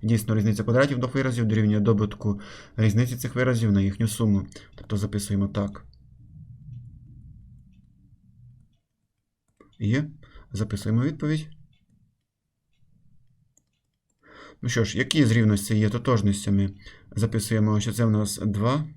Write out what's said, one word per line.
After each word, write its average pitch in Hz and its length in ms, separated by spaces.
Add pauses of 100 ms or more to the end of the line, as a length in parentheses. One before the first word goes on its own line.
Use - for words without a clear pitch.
Дійсно, 110 340
різниця 107 280
квадратів 127 360
двох 123 160
виразів 127 300
дорівнює 107 340
добутку 104 600 (340)
різниці 110 400
цих - 200
виразів 117 360
на 98 100
їхню 98 260
суму. 104 400 (280)
Тобто - 220
записуємо 101 500
так. 101 380 (4000)
Є. 127 300 (420)
Записуємо 107 500
відповідь. 151 460 (3250)
Ну 127 80
що 120 140
ж, 104 140
які 135 280
з 110 60
рівностей 107 480
є 107 100
тотожностями? 101 800 (460)
Записуємо, 107 640
що 110 140
це 117 120
в 110 60
нас 107 340
два 117 520